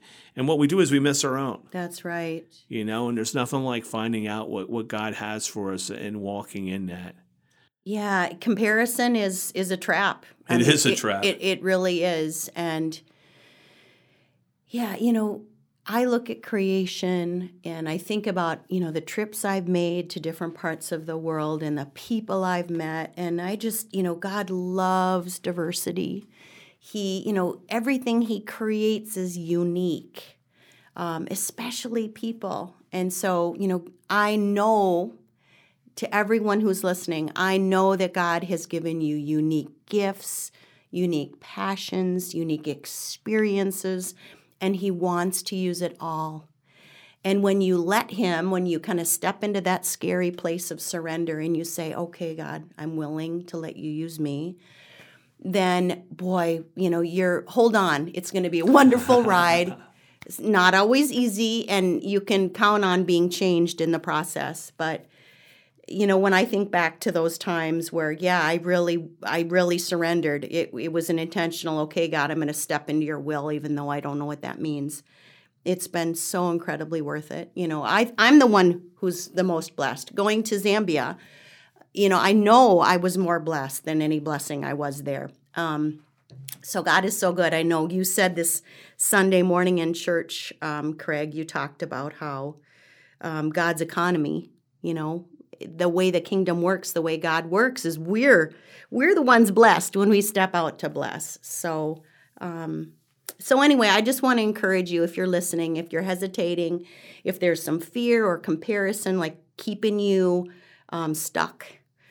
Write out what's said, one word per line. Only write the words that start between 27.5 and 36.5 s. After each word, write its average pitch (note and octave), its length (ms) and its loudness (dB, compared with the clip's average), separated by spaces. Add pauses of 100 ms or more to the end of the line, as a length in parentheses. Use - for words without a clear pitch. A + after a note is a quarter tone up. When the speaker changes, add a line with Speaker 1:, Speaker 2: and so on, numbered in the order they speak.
Speaker 2:
everything A#3+ 520 0
he A3 180 -2
creates G#3+ 760 -2
is F3+ 220 -6
unique, E3+ 1000 -2 (560)
um, E3 360 -6
especially A#3 800 -6
people. G#3 680 -8 (160)
And F#3 180 -2
so, F3+ 480 0
you G3 80 -2
know, F3+ 200 0 (240)
I G#3 260 2
know G3+ 800 2 (840)
to - 180 -6
everyone G#3+ 460 2